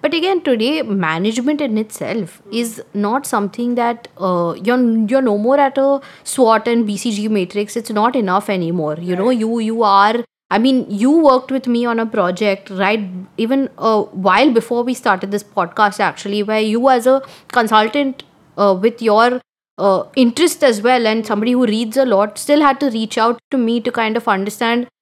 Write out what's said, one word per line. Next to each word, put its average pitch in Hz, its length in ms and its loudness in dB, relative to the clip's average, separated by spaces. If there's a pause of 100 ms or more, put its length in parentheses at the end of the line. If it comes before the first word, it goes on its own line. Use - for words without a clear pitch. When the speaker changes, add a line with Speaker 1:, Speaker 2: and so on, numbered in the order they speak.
Speaker 1:
But 285 140 -2
again, 349 280 0
today, 262 380 0
management 220 800 -2
in 240 160 -2
itself 214 640 -6 (100)
is 226 320 -6 (120)
not 214 320 -2
something 240 480 -4
that, 240 420 -4
uh, 175 460 -2
you're, 247 180 0 (260)
you're 262 140 2
no 226 160 0
more 247 220 2
at 277 180 2
a 277 240 2 (240)
swot 226 420 2
and 233 200 2
B 208 100 -4
C 226 160 -4
G 208 160 -4
matrix. 208 480 -4
It's 226 140 -8
not 220 260 0
enough 196 320 0
anymore. 170 520 -2
You 175 160 -4
know, 190 100 0
Speaker 2:
Right. 254 120 2
Speaker 1:
you, 226 200 -2
you 226 240 -2
are, 208 420 4 (260)
I 196 80 0
mean, 254 300 2
you 208 220 0
worked 277 400 4
with 262 160 -4
me 240 180 0
on 233 140 -2
a 226 80 -2
project, 196 640 -2
right? 196 400 -2 (260)
Even 254 400 -2
a 214 260 2
while 202 500 2
before 233 320 0
we 254 100 -4
started 196 360 -2
this 202 140 -6
podcast, 196 560 -2
actually, 202 420 -2
where 220 180 -2
you 226 280 0
as 247 180 2
a 269 140 4 (280)
consultant, 226 720 0 (340)
uh, 196 240 2
with 233 220 -2
your, 226 400 2 (360)
uh, 190 260 2 (120)
interest 269 480 2
as 226 160 2
well, 240 260 2
and 220 200 0
somebody 220 260 -2
who 247 140 2
reads 220 320 -2
a 262 80 2
lot, 208 320 0
still 294 240 2
had 277 180 2
to 285 100 0
reach 220 280 -4
out 233 200 0 (120)
to 269 80 -2
me 233 200 0
to 233 140 -4
kind 220 240 -2
of 220 100 -4
understand 220 600 -2 (160)